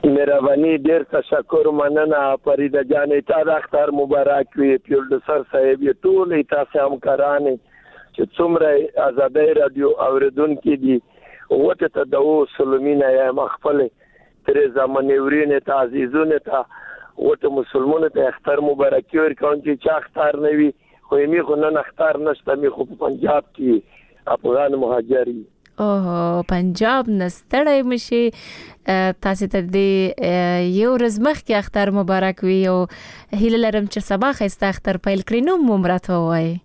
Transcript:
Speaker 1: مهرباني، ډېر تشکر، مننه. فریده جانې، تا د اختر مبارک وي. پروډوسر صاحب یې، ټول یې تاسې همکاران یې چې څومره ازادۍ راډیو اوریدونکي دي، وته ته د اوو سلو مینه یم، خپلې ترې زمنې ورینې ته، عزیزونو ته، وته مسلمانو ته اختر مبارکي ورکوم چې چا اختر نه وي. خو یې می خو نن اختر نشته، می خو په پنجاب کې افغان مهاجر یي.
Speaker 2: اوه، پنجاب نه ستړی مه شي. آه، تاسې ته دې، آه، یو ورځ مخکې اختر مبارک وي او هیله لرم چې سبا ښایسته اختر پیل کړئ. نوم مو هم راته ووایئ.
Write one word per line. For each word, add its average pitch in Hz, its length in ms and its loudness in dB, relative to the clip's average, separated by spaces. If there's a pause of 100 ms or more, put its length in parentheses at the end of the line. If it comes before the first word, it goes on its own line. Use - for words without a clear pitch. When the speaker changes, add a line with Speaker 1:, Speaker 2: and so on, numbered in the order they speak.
Speaker 1:
مهرباني، 143 720 2
ډېر 151 240 0 (100)
تشکر، 151 580 0
مننه. 147 720 0
فریده 139 380 0
جانې، 143 460 0
تا 156 140 2
د 151 60 0
اختر 147 420 0
مبارک 143 680 0
وي. 139 220 4
پروډوسر 135 760 -2
صاحب 135 300 2
یې، 139 100 0 (120)
ټول 185 280 4
یې 147 200 0
تاسې 143 320 -2
همکاران 143 640 -2
یې 131 100 0 (580)
چې - 80 -4 (140)
څومره 165 320 2 (380)
ازادۍ 135 420 2 (120)
راډیو 139 280 0 (180)
اوریدونکي 139 760 0
دي، 131 140 2 (540)
وته 151 440 0
ته 143 100 -2
د 131 100 -4
اوو 151 300 2 (120)
سلو 135 240 2
مینه 143 360 2
یم، 131 240 0 (140)
خپلې 143 320 0 (600)
ترې 139 180 2 (120)
زمنې 135 480 0
ورینې 143 420 0
ته، 143 60 -2 (120)
عزیزونو 139 540 -2 (120)
ته، 135 100 0 (580)
وته 151 300 0
مسلمانو 139 680 0
ته 135 100 2
اختر 143 320 -2
مبارکي 139 580 0
ورکوم 147 460 0
چې 147 80 -2 (120)
چا 160 120 2
اختر 147 480 -2
نه 151 160 2
وي. 147 100 4 (380)
خو 139 100 2
یې 143 100 2
می 170 200 2
خو 151 60 2 (100)
نن 156 120 0
اختر 151 520 -2
نشته، 139 320 -2
می 143 80 0
خو - 160 -4
په - 100 -14 (120)
پنجاب 143 380 -2 (120)
کې 120 260 0 (440)
افغان 139 580 0
مهاجر 123 440 -2
یي. 117 160 -10 (340)
Speaker 2:
اوه، 175 720 -2
پنجاب 214 600 0
نه 190 200 -2
ستړی 277 540 0
مه 247 140 -2
شي. 233 340 0 (580)
آه، 185 260 0 (120)
تاسې 196 260 -2
ته 196 80 0
دې، 190 640 0
آه، 180 360 0
یو 190 360 0
ورځ 233 180 0 (120)
مخکې 294 320 -2
اختر 202 320 -2
مبارک 190 520 -2
وي 190 260 2
او 180 180 0 (460)
هیله 220 260 0
لرم 214 280 0
چې 202 120 -8
سبا 202 340 -2
ښایسته 208 320 -4
اختر 190 320 -4
پیل 196 240 -2
کړئ. 233 240 -2
نوم 339 220 2
مو 220 80 2
هم 190 120 0
راته 180 260 -2
ووایئ. 165 420 0 (100)